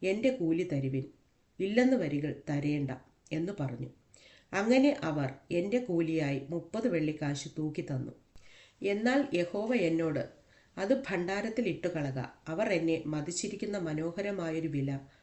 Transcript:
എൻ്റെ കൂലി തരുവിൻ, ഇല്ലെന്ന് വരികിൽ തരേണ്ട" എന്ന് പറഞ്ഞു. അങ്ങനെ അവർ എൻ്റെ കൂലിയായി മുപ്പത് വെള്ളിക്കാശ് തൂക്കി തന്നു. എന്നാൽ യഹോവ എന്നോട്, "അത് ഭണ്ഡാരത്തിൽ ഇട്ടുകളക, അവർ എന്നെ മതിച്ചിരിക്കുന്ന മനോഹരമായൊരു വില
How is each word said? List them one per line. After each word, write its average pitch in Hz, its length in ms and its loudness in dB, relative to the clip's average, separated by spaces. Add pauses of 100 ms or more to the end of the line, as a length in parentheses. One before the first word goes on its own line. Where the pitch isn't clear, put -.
എൻ്റെ 214 280 2
കൂലി 170 340 2
തരുവിൻ, 135 420 -2 (520)
ഇല്ലെന്ന് 240 380 6
വരികിൽ 147 440 0
തരേണ്ട" 147 500 0 (420)
എന്ന് 165 200 -2
പറഞ്ഞു. 127 380 -6 (640)
അങ്ങനെ 254 380 6 (120)
അവർ 147 260 0 (220)
എൻ്റെ 196 280 2
കൂലിയായി 160 640 0 (100)
മുപ്പത് 170 380 -2
വെള്ളിക്കാശ് 151 600 -2
തൂക്കി 151 340 -4
തന്നു. 127 300 -6 (720)
എന്നാൽ 220 380 2 (140)
യഹോവ 202 420 0
എന്നോട്, 160 460 2 (540)
"അത് 196 260 2
ഭണ്ഡാരത്തിൽ 202 640 -2
ഇട്ടുകളക, 147 500 -2 (300)
അവർ 190 240 0
എന്നെ 165 340 2
മതിച്ചിരിക്കുന്ന 190 720 -4
മനോഹരമായൊരു 165 920 -4
വില 139 220 -2 (320)